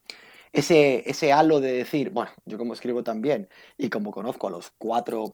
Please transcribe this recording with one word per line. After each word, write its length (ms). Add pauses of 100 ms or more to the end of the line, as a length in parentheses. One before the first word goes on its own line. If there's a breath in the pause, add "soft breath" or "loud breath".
(540 loud breath)
ese, 560
ese 240
halo 260
de 140
decir, 380
"Bueno, 200 (140)
yo 120
como 160
escribo 300
tan 180
bien 280 (280 loud breath)
y 120
como 220
conozco 360
a 40
los 260
cuatro, 560